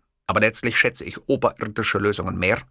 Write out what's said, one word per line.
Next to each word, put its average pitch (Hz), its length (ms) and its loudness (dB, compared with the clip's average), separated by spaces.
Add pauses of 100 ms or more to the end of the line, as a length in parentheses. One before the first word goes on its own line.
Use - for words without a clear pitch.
(260)
aber 107 140 2
letztlich 113 400 2
schätze - 240 0
ich - 240 -12
oberirdische 113 720 0
Lösungen 98 420 0
mehr. 92 320 2